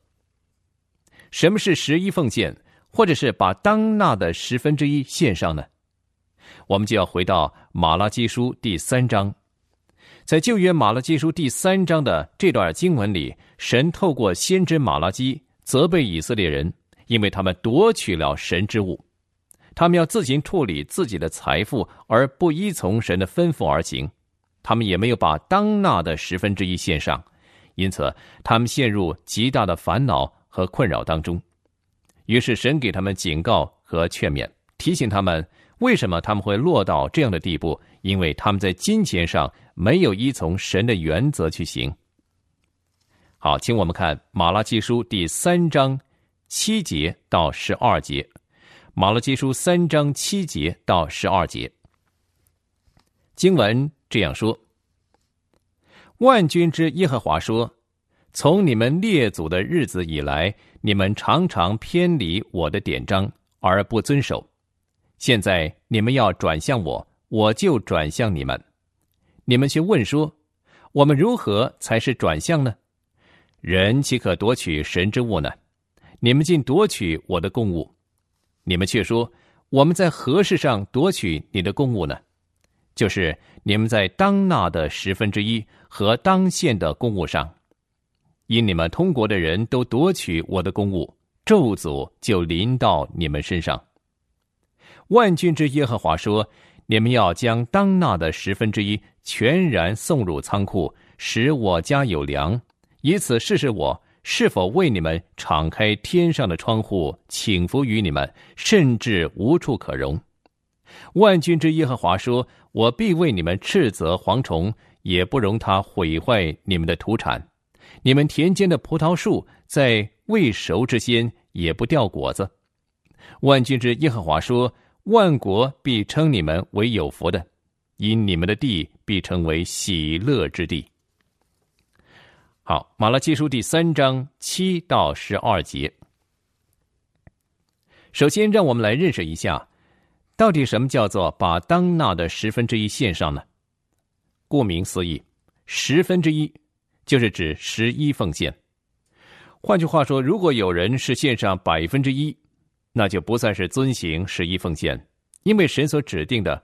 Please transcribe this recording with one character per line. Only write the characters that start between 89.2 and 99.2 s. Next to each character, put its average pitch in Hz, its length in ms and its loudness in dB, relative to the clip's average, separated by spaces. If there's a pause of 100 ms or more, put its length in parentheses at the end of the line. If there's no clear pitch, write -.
的 104 120 0
人 87 280 0
都 127 180 -2
夺 156 280 0
取 - 340 -4
我 92 160 -2
的 92 80 -4
公 101 220 -2
物， 82 240 -6 (280)
咒 147 300 4
诅 71 360 -6 (100)
就 95 220 0
临 90 340 -2
到 92 380 0
你 82 140 -4
们 73 140 -4
身 90 200 -4
上。 69 200 -4 (1300)
万 202 260 6
军 165 200 2
之 151 160 0
耶 143 160 0
和 113 100 -2
华 80 200 0
说 104 300 0 (400)
，“你 110 140 2
们 117 120 2
要 101 200 4
将 117 340 0
当 196 320 2
纳 127 180 2
的 82 140 0
十 - 240 -4
分 110 160 0
之 107 140 0
一 104 160 -2 (220)